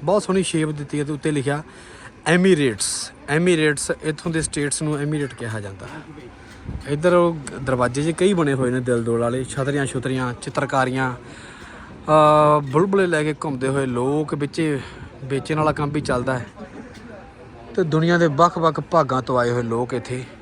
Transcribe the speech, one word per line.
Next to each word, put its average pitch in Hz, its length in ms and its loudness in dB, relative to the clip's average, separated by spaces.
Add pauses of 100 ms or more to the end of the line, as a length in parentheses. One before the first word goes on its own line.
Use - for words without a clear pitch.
ਬਹੁਤ 196 200 2
ਸੋਹਣੀ 190 200 0
ਸ਼ੇਪ 156 260 -2
ਦਿੱਤੀ 147 300 -6
ਹੈ 147 40 -2
ਤੇ 147 100 -4
ਉੱਤੇ 151 180 -2
ਲਿਖਿਆ 143 320 -2 (640)
ਐਮੀਰੇਟਸ। 160 840 4 (180)
ਐਮੀਰੇਟਸ, 156 640 2 (120)
ਇੱਥੋਂ 156 280 -4
ਦੇ 160 100 0
ਸਟੇਟਸ 143 400 -2
ਨੂੰ 151 160 -2
ਐਮੀਰੇਟ 143 360 -2
ਕਿਹਾ 110 260 -6
ਜਾਂਦਾ। 98 280 -12 (1000)
ਇੱਧਰ 151 260 2
ਉਹ 170 240 4 (240)
ਦਰਵਾਜ਼ੇ 123 400 0
ਜਿਹੇ 160 120 0
ਕਈ 190 200 2
ਬਣੇ 151 200 2
ਹੋਏ 127 180 0
ਨੇ 131 80 0
ਦਿਲ 120 240 0
ਦੋਲ 117 160 0
ਵਾਲੇ, 120 240 -2
ਛਤਰੀਆਂ 139 420 -2
ਛੁਤਰੀਆਂ, 127 480 -4
ਚਿੱਤਰਕਾਰੀਆਂ, 131 800 -2
ਅਹ, - 1500 2
ਬੁਲਬੁਲੇ 180 460 2
ਲੈ 156 160 2
ਕੇ 151 200 0
ਘੁੰਮਦੇ 135 240 -2
ਹੋਏ 135 180 0
ਲੋਕ, 139 480 0
ਵਿੱਚੇ 147 460 -2 (440)
ਵੇਚਣ 139 320 -4
ਵਾਲਾ 151 160 2
ਕੰਮ 143 180 -2
ਵੀ 147 120 -2
ਚੱਲਦਾ 127 380 -2
ਹੈ। 113 60 -10 (1300)
ਤੇ 190 80 2
ਦੁਨੀਆ 165 340 2
ਦੇ 170 100 4
ਵੱਖ-ਵੱਖ 165 520 2
ਭਾਗਾਂ 135 420 0
ਤੋਂ 127 180 0
ਆਏ 120 120 2
ਹੋਏ 120 120 0
ਲੋਕ 117 300 -4
ਇੱਥੇ 123 300 -6 (180)